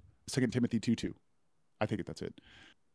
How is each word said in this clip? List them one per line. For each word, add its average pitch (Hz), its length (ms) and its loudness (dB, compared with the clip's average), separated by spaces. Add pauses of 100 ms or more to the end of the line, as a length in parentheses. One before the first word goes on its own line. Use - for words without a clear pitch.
(280)
Second 123 240 2
Timothy 120 280 2
two 113 160 2
two. - 200 -4 (640)
I 107 60 0
think 98 200 -2
that's - 160 -12
it. - 180 -8 (560)